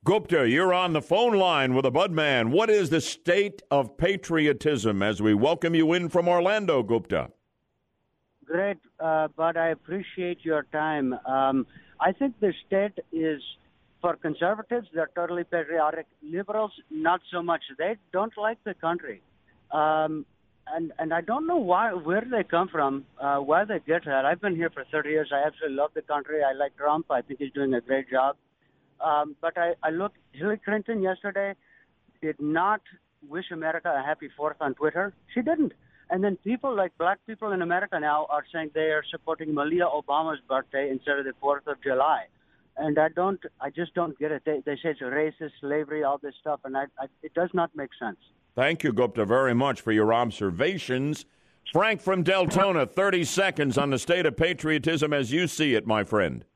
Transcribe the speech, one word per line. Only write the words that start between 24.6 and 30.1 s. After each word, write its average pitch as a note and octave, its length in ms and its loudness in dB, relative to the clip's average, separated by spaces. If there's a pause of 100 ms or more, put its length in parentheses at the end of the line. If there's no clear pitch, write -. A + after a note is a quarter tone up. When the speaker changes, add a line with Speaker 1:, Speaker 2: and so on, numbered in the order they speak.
Speaker 2:
for C#3 240 -10
thirty D3+ 180 -2
years. D#3 220 0
I C#3+ 140 0
absolutely D3 320 -4
love D3+ 160 0
the D3+ 80 -6
country. D3 420 -4
I C3+ 80 2
like C#3 240 -4
Trump. D3 340 0
I B2+ 120 0
think C3 160 -12
he's C#3 140 -8
doing C#3 200 0
a B2 80 0
great C3 300 -2
job. C3 260 0 (640)
Um, D3+ 420 0
but E3 160 -4
I, E3+ 240 0
I D#3+ 80 0
looked, F3+ 260 -4 (160)